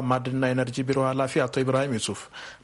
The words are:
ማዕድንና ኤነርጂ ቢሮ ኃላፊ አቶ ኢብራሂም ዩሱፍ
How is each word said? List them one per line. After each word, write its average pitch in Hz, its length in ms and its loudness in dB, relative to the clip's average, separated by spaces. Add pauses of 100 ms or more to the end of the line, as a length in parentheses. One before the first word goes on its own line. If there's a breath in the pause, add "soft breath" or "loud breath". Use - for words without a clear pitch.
ማዕድንና 127 460 0
ኤነርጂ 127 360 0
ቢሮ 135 180 2
ኃላፊ 131 380 0
አቶ 127 200 0
ኢብራሂም 131 340 2
ዩሱፍ 107 280 -4 (420 loud breath)